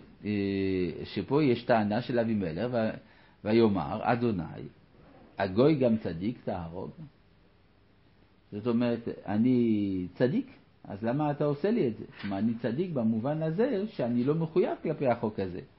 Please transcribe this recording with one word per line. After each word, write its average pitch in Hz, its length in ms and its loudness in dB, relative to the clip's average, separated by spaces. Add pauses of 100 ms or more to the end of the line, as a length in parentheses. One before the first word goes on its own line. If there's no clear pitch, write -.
(240)
אה, 101 60 -2 (720)
שפה 117 380 0
יש 120 200 2
טענה 110 400 2
של 120 160 -2
אבימלך, 107 540 -2
ו-, 110 180 0 (540)
ויאמר, 104 580 2
"אדוני, 117 400 0 (960)
הגוי 104 360 4
גם 123 220 4
צדיק 95 480 -4
תהרוג?" 87 460 -8 (1600)
זאת 107 140 -6
אומרת, 120 420 0 (180)
"אני 107 880 2
צדיק, 147 320 2 (380)
אז 101 200 -10
למה 143 260 0
אתה 143 140 -2
עושה 147 260 0
לי 208 180 2
את 110 80 -4
זה?" 110 80 -12 (160)
כלומר, 98 180 -4
אני 113 240 0
צדיק 139 300 -2
במובן 120 500 0
הזה 196 440 0
שאני 120 380 -2
לא 143 100 2
מחויב 180 480 0
כלפי 147 260 0
החוק 113 320 0
הזה. 87 200 -4 (180)